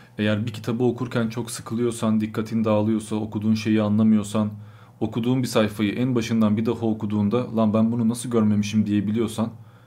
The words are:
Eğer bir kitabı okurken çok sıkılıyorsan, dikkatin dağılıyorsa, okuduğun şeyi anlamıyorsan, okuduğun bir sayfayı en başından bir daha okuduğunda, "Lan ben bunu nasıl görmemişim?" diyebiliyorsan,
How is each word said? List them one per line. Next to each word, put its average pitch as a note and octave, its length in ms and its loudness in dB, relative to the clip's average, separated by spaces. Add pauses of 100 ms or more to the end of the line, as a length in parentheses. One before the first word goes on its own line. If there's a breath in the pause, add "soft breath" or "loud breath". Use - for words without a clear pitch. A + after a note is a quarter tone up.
(180 loud breath)
Eğer G#2+ 280 0
bir G#2+ 60 -6
kitabı A#2+ 320 -2
okurken A#2+ 440 -2
çok A2+ 220 -8
sıkılıyorsan, A2+ 680 -2
dikkatin A2 440 -4
dağılıyorsa, G#2+ 520 0
okuduğun G#2+ 380 -2
şeyi G#2+ 280 2
anlamıyorsan, G#2+ 680 2 (500 loud breath)
okuduğun B2 420 0
bir A2 60 -2
sayfayı G#2+ 460 2
en B2+ 200 0
başından A2+ 420 2
bir A2 100 0
daha A2+ 200 -2
okuduğunda, G#2+ 720 0
"Lan A2 180 4
ben A2+ 180 4
bunu A#2 160 0
nasıl A#2+ 220 -4
görmemişim?" G#2+ 560 2
diyebiliyorsan, G#2 640 0 (360 soft breath)